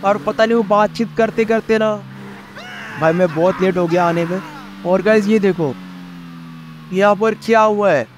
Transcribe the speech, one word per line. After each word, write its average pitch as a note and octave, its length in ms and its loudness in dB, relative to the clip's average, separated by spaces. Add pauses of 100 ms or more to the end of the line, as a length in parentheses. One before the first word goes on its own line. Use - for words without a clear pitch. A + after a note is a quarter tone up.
और G#3 140 2
पता G#3+ 260 0
नहीं A3+ 120 2
वो A#3 60 2
बातचीत G#3 540 0
करते A3+ 280 0
करते A3 340 0
ना G#3+ 160 0 (1040)
भाई D#3+ 120 4
मैं F3 220 2
बहुत F#3 280 2
late F#3 140 2
हो F3 100 2
गया E3+ 220 2
आने E3+ 160 0
में। F3+ 160 -4 (460)
और F#3 160 2
guys G#3+ 260 4
ये A3 100 4
देखो E3+ 360 0 (1160)
यहाँ G3+ 240 4
पर A3 180 0
क्या A3 260 2
हुआ G#3 300 2
है। C3 160 2 (120)